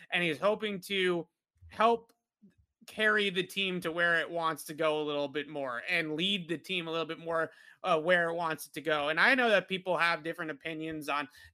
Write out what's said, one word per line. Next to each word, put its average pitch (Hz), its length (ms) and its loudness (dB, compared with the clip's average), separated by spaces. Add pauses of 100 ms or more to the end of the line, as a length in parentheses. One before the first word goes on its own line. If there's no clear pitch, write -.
(120)
and 175 120 2
he's 156 160 0
hoping 208 400 0
to 180 480 0 (400)
help 226 460 2 (760)
carry 214 420 2
the 185 140 -2
team 185 380 -4
to 170 100 -2
where 170 280 2
it 143 100 -2
wants 160 340 -2
to 160 100 -12
go 151 280 2
a - 20 -2
little 147 240 -2
bit 139 220 -6
more 135 400 -6
and 165 260 0
lead 180 320 -2
the 160 100 -4
team 175 300 -6
a 165 40 -6
little 165 140 -2
bit 160 140 -8
more, 165 320 -2 (320)
uh, 170 160 2
where 170 300 4
it 170 40 -2
wants 160 320 -4
it - 60 -20
to - 80 -10
go. 147 300 0
And 160 100 0
I 233 160 6
know 247 140 4
that 185 180 4
people 185 300 -2
have 165 260 2
different 160 280 -6
opinions 156 580 -8
on 147 180 -2 (260)